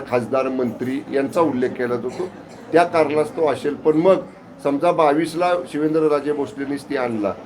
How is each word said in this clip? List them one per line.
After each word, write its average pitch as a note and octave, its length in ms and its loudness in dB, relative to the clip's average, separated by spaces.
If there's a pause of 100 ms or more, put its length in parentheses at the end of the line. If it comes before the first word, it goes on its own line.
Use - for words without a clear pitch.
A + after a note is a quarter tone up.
खासदार, B2+ 380 0
मंत्री C3 560 -4 (100)
यांचा C#3 280 0
उल्लेख B2+ 280 2
केला B2 260 -2
जातो, F#3 340 -6 (440)
त्या E3+ 100 6
कारणास्तव D3+ 600 0
असेल. C#3 280 0
पण D#3 240 2
मग F3+ 180 6 (480)
समजा C#3+ 280 2
बावीसला D#3+ 640 2 (180)
शिवेंद्रराजे D3+ 600 0
भोसलेंनीच C#3 520 -4
ती C#3 140 -6
आणला A2 360 -2 (120)